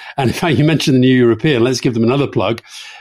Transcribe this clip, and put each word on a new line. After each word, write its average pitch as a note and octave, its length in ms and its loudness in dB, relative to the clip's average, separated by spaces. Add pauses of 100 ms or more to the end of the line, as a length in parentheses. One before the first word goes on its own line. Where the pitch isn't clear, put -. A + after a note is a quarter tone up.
(180)
and C3 120 0
in - 40 -2
fact, E3 240 -2
you C#3+ 80 2
mentioned D3+ 300 0
the B2+ 40 4
New B2+ 160 4
European. A#2+ 480 2
Let's B2+ 160 -2
give B2+ 140 -2
them A2+ 100 0
another C3 240 0
plug. A2+ 340 -4 (400)